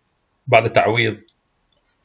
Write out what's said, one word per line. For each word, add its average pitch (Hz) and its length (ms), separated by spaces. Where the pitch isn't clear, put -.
بعد 113 260
تعويض 110 440